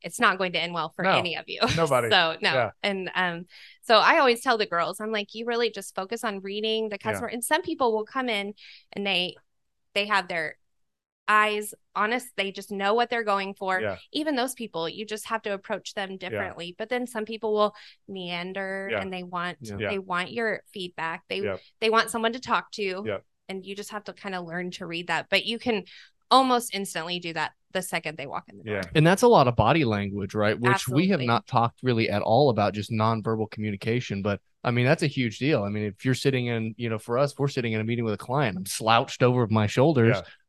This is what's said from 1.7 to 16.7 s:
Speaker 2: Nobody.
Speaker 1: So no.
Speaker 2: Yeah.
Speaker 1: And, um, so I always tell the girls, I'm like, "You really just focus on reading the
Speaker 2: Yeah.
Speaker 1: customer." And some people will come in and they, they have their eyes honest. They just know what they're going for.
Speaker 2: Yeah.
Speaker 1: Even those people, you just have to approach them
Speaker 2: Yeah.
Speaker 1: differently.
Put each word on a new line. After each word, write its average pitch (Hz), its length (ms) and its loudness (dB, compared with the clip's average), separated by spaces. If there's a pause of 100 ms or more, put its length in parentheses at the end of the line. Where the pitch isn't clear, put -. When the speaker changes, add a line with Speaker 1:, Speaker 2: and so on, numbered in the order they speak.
Speaker 2:
Nobody. 135 340 4
Speaker 1:
So 170 320 4
no. 185 120 2
Speaker 2:
Yeah. 113 180 2 (100)
Speaker 1:
And, 196 340 -2
um, 175 320 -2 (340)
so 220 160 6
I 247 220 6
always 240 200 6
tell 240 180 2
the 208 80 2
girls, 170 360 -2
I'm 214 100 -4
like, 208 240 -6
"You 226 100 -8
really 233 240 0
just 196 240 -12
focus 196 300 -6
on 202 160 -4
reading 214 480 -2
the 208 80 -8
Speaker 2:
Yeah. 220 160 -6
Speaker 1:
customer." 208 160 -4
And 240 160 -6
some 320 200 2
people 269 300 0
will 214 120 -2
come 254 240 -4
in 202 240 -2 (400)
and 202 120 -4
they, 180 300 0 (580)
they 202 120 -2
have 196 240 0
their 165 280 -4 (680)
eyes 214 460 2 (220)
honest. 220 320 -2 (100)
They 196 160 -2
just 196 180 -12
know 196 220 0
what 233 160 2
they're 233 160 -2
going 196 300 0
for. 185 260 -2
Speaker 2:
Yeah. 180 160 -4 (160)
Speaker 1:
Even 294 240 -2
those 262 160 -2
people, 170 340 -6
you 214 180 -8
just 214 220 -10
have 226 140 -4
to 202 120 -4
approach 196 420 -8
them 190 160 -6
Speaker 2:
Yeah. 190 60 -12
Speaker 1:
differently. 180 600 -8